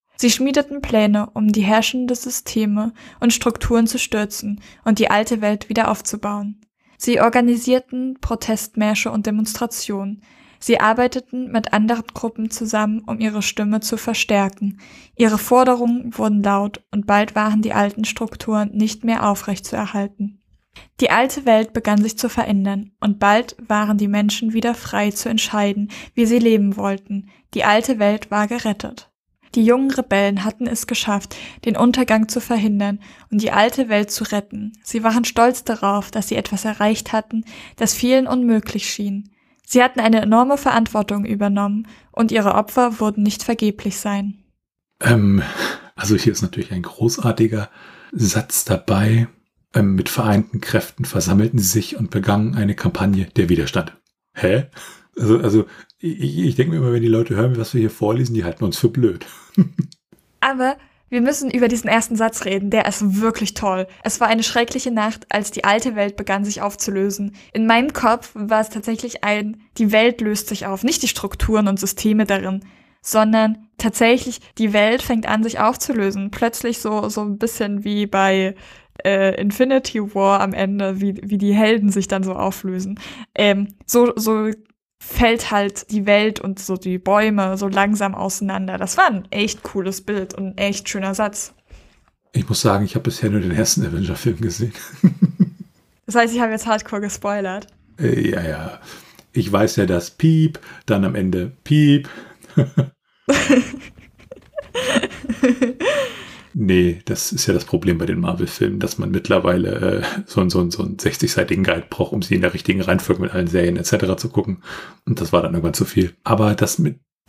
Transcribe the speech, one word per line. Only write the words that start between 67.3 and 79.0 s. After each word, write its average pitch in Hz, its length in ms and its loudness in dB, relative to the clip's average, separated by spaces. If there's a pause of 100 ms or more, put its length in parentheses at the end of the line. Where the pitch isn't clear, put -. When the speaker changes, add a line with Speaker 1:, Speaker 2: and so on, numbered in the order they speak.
Speaker 1:
In 220 140 0
meinem 233 280 2
Kopf 233 420 0
war 214 260 0
es 220 80 -4
tatsächlich 226 540 -8
ein, 208 340 -4 (200)
die 214 140 2
Welt 233 300 4
löst 214 260 -2
sich 202 200 -8
auf, 196 160 -6
nicht 285 200 -2
die 240 40 -2
Strukturen 208 600 0
und 196 120 0
Systeme 214 460 0
darin, 190 380 -2 (380)
sondern 220 760 2
tatsächlich, 233 640 2 (180)
die 220 140 0
Welt 214 300 4
fängt 226 260 -2
an, 220 160 0
sich 226 160 -4
aufzulösen. 202 720 -2
Plötzlich 233 480 -2
so, 214 300 -4
so 214 120 -6
ein 208 160 -4
bisschen 208 460 -4
wie 208 220 -2
bei, 190 500 2 (480)